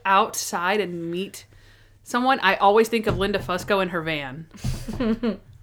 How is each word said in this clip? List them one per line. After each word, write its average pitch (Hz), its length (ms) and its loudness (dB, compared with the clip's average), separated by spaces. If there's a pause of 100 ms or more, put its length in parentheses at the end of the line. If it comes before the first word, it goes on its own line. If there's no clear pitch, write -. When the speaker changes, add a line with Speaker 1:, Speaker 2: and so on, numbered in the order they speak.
Speaker 1:
outside 196 760 0
and 170 300 -6
meet 185 360 -8 (580)
someone," 254 360 0
I 190 160 4
always 214 320 6
think 220 180 -2
of 190 120 0
Linda 196 200 0
Fusco 190 440 0
in 180 80 0
her 175 120 -4
van 151 440 -6 (520)
Speaker 2:
<laughs> 220 420 -2 (220)